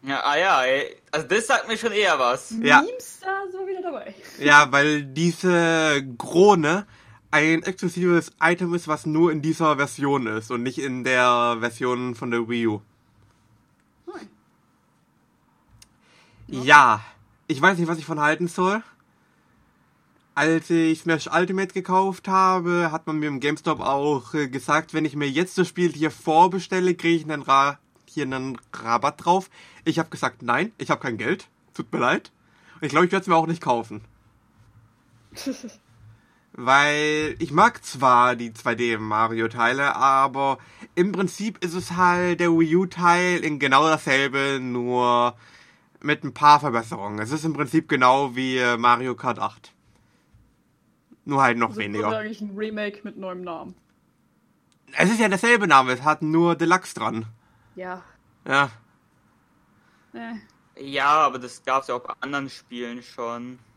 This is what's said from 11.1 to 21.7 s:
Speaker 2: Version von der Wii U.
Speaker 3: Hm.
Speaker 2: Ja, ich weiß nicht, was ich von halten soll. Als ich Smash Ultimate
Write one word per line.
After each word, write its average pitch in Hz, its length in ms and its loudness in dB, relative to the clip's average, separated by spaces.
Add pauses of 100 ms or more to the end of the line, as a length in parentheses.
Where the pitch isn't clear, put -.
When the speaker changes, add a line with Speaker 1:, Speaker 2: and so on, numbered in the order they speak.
Speaker 2:
Version 123 560 -4
von 123 160 -8
der 117 180 -2
Wii 117 180 -2
U. 104 140 -2 (1300)
Speaker 3:
Hm. 349 160 -16 (2500)
Speaker 2:
Ja, 127 380 8 (460)
ich 135 140 -4
weiß 185 160 4
nicht, 170 100 -2
was 165 120 -4
ich 147 60 -14
von 156 140 -8
halten 156 280 0
soll. 190 340 -2 (1500)
Als 160 340 0
ich 165 320 0
Smash 160 260 -2
Ultimate 185 460 -2